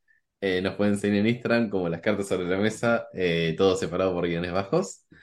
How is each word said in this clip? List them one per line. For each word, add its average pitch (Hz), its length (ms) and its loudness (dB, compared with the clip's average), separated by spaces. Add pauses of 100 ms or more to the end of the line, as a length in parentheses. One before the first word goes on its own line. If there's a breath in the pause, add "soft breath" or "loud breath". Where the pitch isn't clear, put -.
(400)
Eh, 92 220 0
nos 95 140 -2
pueden 104 240 2
seguir 101 200 2
en 104 80 2
Instagram 117 420 0
como 92 200 -2
Las 85 120 -4
Cartas 98 260 -2
Sobre 92 200 -2
la 92 100 0
Mesa, 110 560 0
eh, 82 440 0
todo 92 180 4
separado 92 380 0
por 87 140 0
guiones 87 260 -2
bajos. - 520 -2 (180 soft breath)